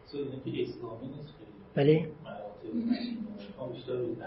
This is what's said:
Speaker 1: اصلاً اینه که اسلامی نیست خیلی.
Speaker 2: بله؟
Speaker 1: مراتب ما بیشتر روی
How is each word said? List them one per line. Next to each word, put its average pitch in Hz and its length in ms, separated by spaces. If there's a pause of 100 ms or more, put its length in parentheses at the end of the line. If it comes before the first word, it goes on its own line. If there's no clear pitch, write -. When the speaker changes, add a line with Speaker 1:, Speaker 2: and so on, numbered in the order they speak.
Speaker 1:
اصلاً 143 160
اینه - 360
که - 60
اسلامی - 440
نیست - 300
خیلی. - 140 (240)
Speaker 2:
بله؟ 151 340 (160)
Speaker 1:
مراتب - 160 (1160)
ما 131 100
بیشتر 123 260
روی 123 220 (120)